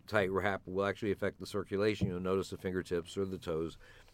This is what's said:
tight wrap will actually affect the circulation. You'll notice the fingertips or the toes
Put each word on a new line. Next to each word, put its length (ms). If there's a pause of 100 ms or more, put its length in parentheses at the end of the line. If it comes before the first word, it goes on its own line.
tight 240
wrap 340
will 200
actually 260
affect 280
the 60
circulation. 640
You'll 140
notice 280
the 80
fingertips 600
or 80
the 120
toes 400 (360)